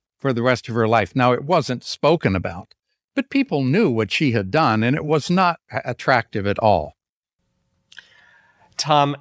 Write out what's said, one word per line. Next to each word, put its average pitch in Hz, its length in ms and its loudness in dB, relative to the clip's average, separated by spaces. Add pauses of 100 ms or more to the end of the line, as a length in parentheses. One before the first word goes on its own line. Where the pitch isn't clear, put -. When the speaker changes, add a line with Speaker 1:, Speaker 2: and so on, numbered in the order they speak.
(200)
Speaker 1:
for 135 120 -2
the 117 120 -2
rest 123 260 0
of 113 60 -8
her 113 120 2
life. 110 280 2
Now, 127 180 4
it 123 100 -2
wasn't 143 400 -2
spoken 143 520 0
about, 92 400 -8 (400)
but - 160 -6
people 202 320 -2
knew 139 260 2
what 110 220 -2
she 143 200 0
had 101 200 -2
done, 117 320 2
and 123 120 0
it 143 80 -6
was 151 260 -2
not 180 300 0 (120)
a-, - 120 -6
attractive 117 640 -2
at 101 120 -2
all. 90 340 2 (1800)
Speaker 2:
Tom, 143 460 2